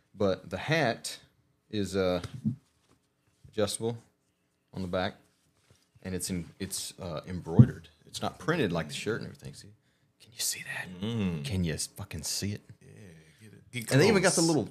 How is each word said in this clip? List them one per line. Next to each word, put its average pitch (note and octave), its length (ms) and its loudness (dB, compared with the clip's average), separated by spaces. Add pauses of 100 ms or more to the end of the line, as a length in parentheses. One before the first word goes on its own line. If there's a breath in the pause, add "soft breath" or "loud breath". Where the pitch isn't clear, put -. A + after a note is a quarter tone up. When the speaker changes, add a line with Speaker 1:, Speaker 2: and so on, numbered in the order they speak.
(140 soft breath)
Speaker 1:
But F#2+ 360 0
the F#2 80 -6
hat C#3 600 -2 (520)
is, G2 240 -4
uh, F2+ 280 2 (1300)
adjustable A2+ 480 -2 (760)
on F#2+ 80 -6
the F2+ 60 -6
back, F#2 260 -2 (880)
and F#2 120 -6
it's F2 160 -6
in, F2 180 -6 (100)
it's, - 420 -8
uh, F2 260 -8
embroidered. - 640 4 (180)
It's - 160 -12
not - 160 -6
printed D3+ 340 0
like D#2+ 160 -2
the D2 60 -10
shirt - 260 -4
and - 60 -8
everything. - 280 -16
See? - 140 -20 (520)
Can - 120 -20
you - 80 -14
see - 220 -4
that? - 260 -10 (140)
Speaker 2:
Mm. G2 420 -2
Speaker 1:
Can F#2 200 -2
you D#2 100 -2
s-, - 140 -6
fucking - 340 -12
see - 300 -4
it? - 100 -10 (180)
Speaker 2:
Yeah, - 80 -20 (540)
get A2 100 -20
it. - 200 -20
Get A#2+ 200 -6
Speaker 1:
And C3+ 80 8
they F#3 80 8
even G3 140 6
got F3+ 100 6
the - 80 0
Speaker 2:
close. E3 80 6
Speaker 1:
little, C#3 220 4